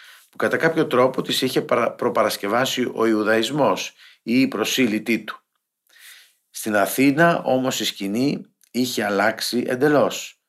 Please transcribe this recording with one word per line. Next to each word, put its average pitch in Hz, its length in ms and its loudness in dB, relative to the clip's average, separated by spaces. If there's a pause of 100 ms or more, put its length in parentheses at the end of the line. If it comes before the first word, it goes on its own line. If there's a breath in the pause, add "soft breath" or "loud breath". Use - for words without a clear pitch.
(300 loud breath)
που - 60 -20
κατά 110 200 -2
κάποιο 160 300 0
τρόπο 127 360 2
τις - 200 -4
είχε 131 200 0
παρα-, 120 300 0
προπαρασκευάσει 113 1000 -2
ο 110 120 0
Ιουδαϊσμός 110 880 0 (280 soft breath)
ή 120 180 2
η 131 80 4
προσήλυτή 107 720 0
του. - 240 -14 (1080 loud breath)
Στην - 260 -4
Αθήνα 139 680 4
όμως 131 380 0
η 110 40 -4
σκηνή 104 600 -4 (260)
είχε 123 340 -4
αλλάξει 104 600 0
εντελώς. 127 840 0